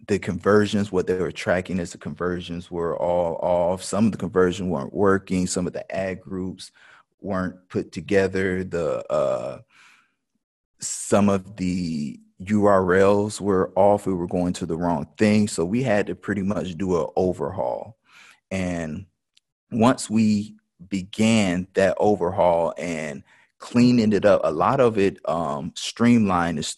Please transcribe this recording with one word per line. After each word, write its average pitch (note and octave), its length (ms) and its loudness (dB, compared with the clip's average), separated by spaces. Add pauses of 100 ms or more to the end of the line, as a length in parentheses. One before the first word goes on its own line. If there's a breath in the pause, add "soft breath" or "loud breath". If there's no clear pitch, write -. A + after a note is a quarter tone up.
the G2+ 100 2
conversions, G2+ 720 2
what F2+ 160 0
they F#2 120 0
were E2 120 -2
tracking F#2 480 -2
as F2 140 -6
the - 60 -16
conversions F2 720 -8
were E2+ 260 -4
all F2 400 0
off. F2 480 0
Some G#2 220 0
of G2+ 60 0
the - 60 -8
conversions F#2 500 0
weren't C#2+ 260 -6
working. F#2+ 520 0
Some F2+ 220 -4
of - 60 -8
the - 100 -8 (100)
ad F#2+ 260 -6
groups F#2 520 -10 (480 soft breath)
weren't F#2 480 -6
put - 240 -6
together. F#2+ 720 0
The, E2 480 -4
uh, C2 480 -2 (1200 soft breath)
some - 480 0
of F#2+ 280 -2
the F2+ 600 -4 (200)
U G2+ 280 0
R F#2+ 280 4
Ls G2+ 460 2
were F#2 360 0
off. G2+ 300 4
We F#2+ 80 -2
were F2 120 -4
going F2 280 -2
to F2+ 120 -8
the D#2+ 100 -4
wrong E2 300 -2 (120)
thing. G#2+ 280 4
So - 180 -2
we A2 200 -2
had G#2 240 0
to F2+ 80 -6
pretty G2+ 260 -6
much F#2 340 -4
do F2+ 240 -2
an - 60 -2 (100)
overhaul. C#2 800 -4 (540 loud breath)
And F2+ 560 -6 (640)
once B2 400 2
we G#2+ 460 0 (320)
began G2 840 0
that F#2+ 260 4
overhaul F2 760 2
and D#2 460 -6 (380 soft breath)
cleaning A#2+ 520 4
it F#2+ 120 2
up, G2 180 6
a D#2+ 80 0
lot F#2+ 300 2
of A2 180 2
it, G2 200 2 (100)
um, D2+ 480 -4
streamlined F#2+ 840 2
is - 200 -6